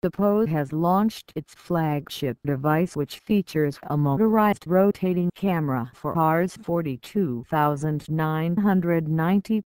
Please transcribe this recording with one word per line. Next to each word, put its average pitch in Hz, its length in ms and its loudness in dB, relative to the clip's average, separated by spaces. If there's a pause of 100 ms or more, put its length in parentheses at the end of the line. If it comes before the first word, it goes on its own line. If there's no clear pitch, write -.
The 180 80 0
Oppo 208 360 2
has 147 240 -2
launched 180 640 0
its - 200 -12
flagship 147 880 -4
device, 151 500 0
which 147 240 -6
features 156 640 -2
a 147 140 -4
motorized 208 680 2
rotating 180 680 2
camera 147 600 -2
for - 180 -6
Rs 165 440 2
forty-two 160 920 -4
thousand 151 600 0
nine 160 480 0
hundred 175 500 2
ninety. 185 600 0